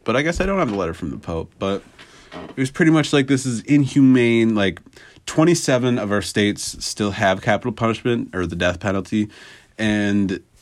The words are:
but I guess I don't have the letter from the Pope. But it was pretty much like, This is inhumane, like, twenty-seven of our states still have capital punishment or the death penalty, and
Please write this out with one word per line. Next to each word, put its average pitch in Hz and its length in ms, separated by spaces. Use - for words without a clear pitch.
but 113 120
I 143 80
guess 165 180
I 185 60
don't 196 100
have 143 140
the 101 40
letter 82 200
from 78 160
the - 60
Pope. 82 420
But 98 240
it - 80
was 131 140
pretty 160 200
much 151 220
like, 143 140
This 139 180
is 117 160
inhumane, 127 920
like, 98 260
twenty-seven 139 720
of 101 140
our 104 100
states - 640
still 104 260
have 95 300
capital 110 300
punishment 117 640
or 90 100
the 90 100
death 87 240
penalty, 104 500
and 101 640